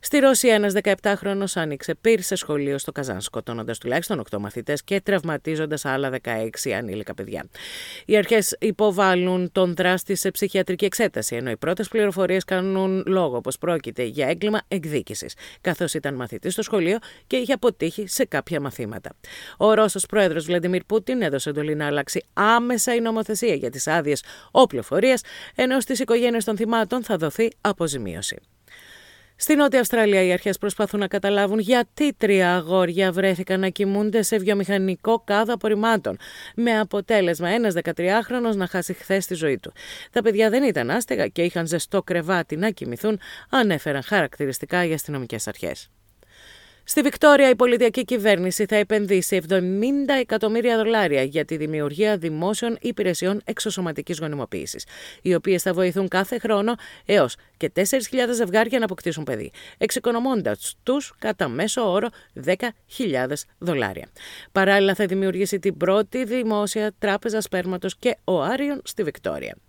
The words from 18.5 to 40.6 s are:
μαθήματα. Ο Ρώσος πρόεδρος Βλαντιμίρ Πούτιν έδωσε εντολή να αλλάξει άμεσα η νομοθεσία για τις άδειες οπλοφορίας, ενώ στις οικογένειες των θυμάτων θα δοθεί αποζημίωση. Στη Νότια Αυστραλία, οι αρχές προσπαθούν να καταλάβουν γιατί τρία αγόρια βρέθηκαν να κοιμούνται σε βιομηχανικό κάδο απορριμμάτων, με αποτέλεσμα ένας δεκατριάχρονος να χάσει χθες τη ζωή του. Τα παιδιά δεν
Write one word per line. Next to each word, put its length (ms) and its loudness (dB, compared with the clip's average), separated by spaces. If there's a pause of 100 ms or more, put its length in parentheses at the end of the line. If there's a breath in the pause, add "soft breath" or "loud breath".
μαθήματα. 500 -8 (460 loud breath)
Ο 180 6
Ρώσος 320 2
πρόεδρος 380 2
Βλαντιμίρ 400 0
Πούτιν 380 -2
έδωσε 280 -2
εντολή 240 -2
να 120 -2
αλλάξει 460 -2
άμεσα 640 2
η 60 2
νομοθεσία 540 0
για 160 -2
τις 160 -6
άδειες 360 0 (280 loud breath)
οπλοφορίας, 680 4 (340 loud breath)
ενώ 260 2
στις 180 -2
οικογένειες 460 2
των 120 -2
θυμάτων 480 0
θα 120 -2
δοθεί 340 0 (100)
αποζημίωση. 760 -4 (1000 loud breath)
Στη 140 2
Νότια 260 4
Αυστραλία, 420 4
οι 100 4
αρχές 260 -2
προσπαθούν 420 -2
να 60 -2
καταλάβουν 520 0
γιατί 540 2
τρία 420 4
αγόρια 580 2
βρέθηκαν 480 0
να 80 0
κοιμούνται 540 0
σε 140 0
βιομηχανικό 880 0
κάδο 260 2
απορριμμάτων, 640 0 (380 loud breath)
με 240 2
αποτέλεσμα 680 2
ένας 260 2
δεκατριάχρονος 840 0
να 100 0
χάσει 260 -4
χθες 340 -2
τη 80 -6
ζωή 240 0
του. 140 -14 (380 loud breath)
Τα 120 0
παιδιά 280 4
δεν 120 2